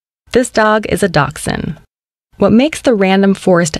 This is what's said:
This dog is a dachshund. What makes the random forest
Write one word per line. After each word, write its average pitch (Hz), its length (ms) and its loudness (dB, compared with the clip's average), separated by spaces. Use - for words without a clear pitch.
This 247 200 0
dog 214 380 0
is - 140 -2
a 196 60 0
dachshund. 147 680 -4
What 202 160 2
makes 254 280 2
the 254 140 2
random 196 400 2
forest 175 460 0